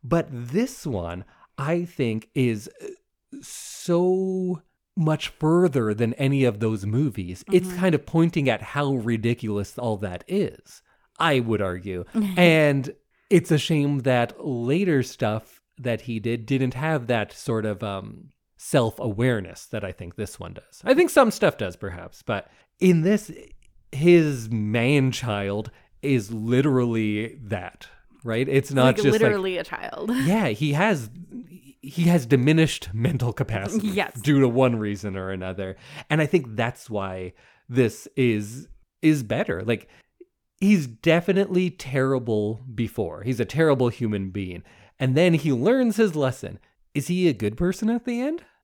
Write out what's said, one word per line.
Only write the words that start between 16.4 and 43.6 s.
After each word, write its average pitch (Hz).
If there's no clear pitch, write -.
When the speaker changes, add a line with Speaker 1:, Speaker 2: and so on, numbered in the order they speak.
Speaker 1:
didn't 127
have 143
that 113
sort 113
of, 104
um, 104
self-awareness 113
that 107
I 95
think 85
this -
one 90
does. -
I 254
think 339
some 233
stuff -
does, 92
perhaps, 87
but 101
in 175
this, 202
his 147
man-child 110
is 120
literally 113
that, 95
right? 120
It's 135
not 131
Speaker 2:
Like, 127
Speaker 1:
just, -
like 214
Speaker 2:
literally 190
a 170
child. -
<laughs> 190
Speaker 1:
Yeah, 185
he 143
has, 151
he 156
has 170
diminished 143
mental 120
capacity 196
Speaker 2:
Yes. 190
Speaker 1:
due 143
to 131
one 120
reason 101
or 95
another. 95
And 156
I 147
think 127
that's 117
why 95
this 120
is, 113
is 151
better. 107
Like, 110
he's 190
definitely 180
terrible 120
before. 104
He's 117
a 117
terrible 135